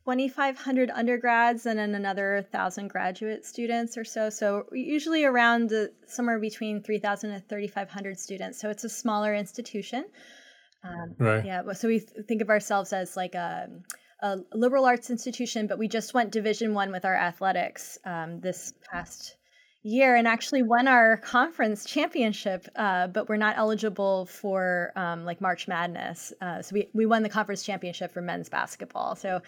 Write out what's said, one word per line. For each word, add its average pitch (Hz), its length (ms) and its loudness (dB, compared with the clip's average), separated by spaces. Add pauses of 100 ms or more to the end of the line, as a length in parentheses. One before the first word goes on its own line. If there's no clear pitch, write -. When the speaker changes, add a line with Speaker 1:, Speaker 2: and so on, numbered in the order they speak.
Speaker 1:
twenty-five 269 540 0
hundred 254 320 2
undergrads 240 760 4
and 220 120 0
then 208 160 0
another 196 560 0
thousand 196 380 -2
graduate 190 560 -4
students 233 520 -4
or 226 60 -8
so. 220 260 -4
So 208 440 -2
usually 302 500 0
around, 233 480 4
uh, 214 140 2 (220)
somewhere 233 320 -2
between 214 440 -6
three 214 160 -2
thousand 208 320 -4
and 196 160 -12
thirty-five 202 420 -6
hundred 196 300 -10
students. 190 400 -10
So 214 100 -4
it's 208 140 -6
a 226 60 -6
smaller 214 440 0
institution. 226 720 -6 (800)
Um, 170 360 -12
Speaker 2:
Right. 110 260 4
Speaker 1:
yeah. 185 160 -4
Well, 190 140 -6
so 233 120 -4
we 226 120 4
th-, 214 280 -14
think 220 140 0
of 208 80 -4
ourselves 202 420 2
as, 185 240 -4
like, 180 200 -4
a, 175 340 -6 (540)
a 196 160 -2 (120)
liberal 254 340 4
arts 247 260 2
institution, 226 560 -4
but 190 100 -2
we 220 100 -2
just 220 280 -4
went 220 160 2
Division 214 420 0
One 196 180 0
with 185 140 -6
our 185 100 2
athletics, 180 880 -2
um, 170 380 -8
this 180 320 -8 (180)
past - 440 -12 (480)
year 247 320 6
and 233 120 6
actually 240 360 2
won 240 240 4
our 226 300 8
conference 240 680 0
championship, 220 880 0
uh, 185 300 2
but 185 240 -2
we're 214 80 2
not 214 220 2
eligible 202 640 2
for, 185 720 -2
um, 170 280 -4
like, 175 160 -6
March 185 280 -2
Madness. 175 760 -6
Uh, 180 220 -6
so - 100 -12
we, 202 220 0
we 220 100 4
won 220 160 4
the 214 80 0
conference 202 320 -2
championship 180 500 -8
for 175 120 -8
men's 175 260 -6
basketball. - 680 -6
So 185 320 -4